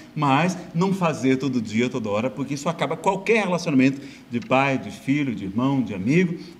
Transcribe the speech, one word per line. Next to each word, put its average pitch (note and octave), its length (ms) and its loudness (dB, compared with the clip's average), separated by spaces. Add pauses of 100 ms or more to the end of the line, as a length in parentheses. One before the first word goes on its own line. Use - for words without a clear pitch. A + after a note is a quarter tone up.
(160)
Mas D3+ 420 2 (160)
não F#3 180 2
fazer C3 460 2
todo C3 240 -2
dia, G#2+ 260 0
toda B2 220 -4
hora, G#2+ 200 0
porque C#3 260 -6
isso C#3 120 -6
acaba D#3+ 300 -2
qualquer G3+ 460 0
relacionamento C#3 580 2 (300)
de A#2+ 80 -2
pai, C3+ 400 2
de G2+ 100 -10
filho, C3+ 460 -2
de G2 100 -8
irmão, B2+ 380 0
de G#2 100 -4
amigo. D#3 420 2 (240)